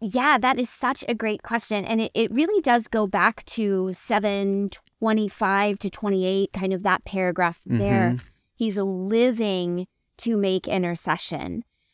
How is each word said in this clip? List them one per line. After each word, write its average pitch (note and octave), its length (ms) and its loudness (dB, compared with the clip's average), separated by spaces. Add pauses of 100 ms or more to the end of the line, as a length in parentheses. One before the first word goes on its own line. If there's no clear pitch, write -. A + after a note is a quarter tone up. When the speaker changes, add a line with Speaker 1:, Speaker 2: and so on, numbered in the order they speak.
Speaker 1:
yeah, B3 380 2
that B3 200 2
is B3 120 -2
such - 360 -4
a A#3+ 80 -2
great G#3+ 280 -4
question. G#3+ 420 -4
And A3+ 160 0
it, A3 140 -2
it A3+ 160 0
really E4 320 2
does A#3+ 260 2
go G#3+ 180 0
back G3 400 0
to G3 460 0
seven G3+ 760 0 (280)
twenty-five G#3 840 2
to G3 100 -4
twenty-eight, G3 640 0
kind F#3+ 180 -2
of F#3 120 -2
that F#3+ 200 2
paragraph F3+ 640 -2
there. A2+ 460 2
Speaker 2:
Mm-hmm. B2 140 -6 (280)
Speaker 1:
He's G#3+ 240 -2
living G3 1080 0 (320)
to A#3 200 0
make F#3+ 280 2
intercession. F3 960 -2 (300)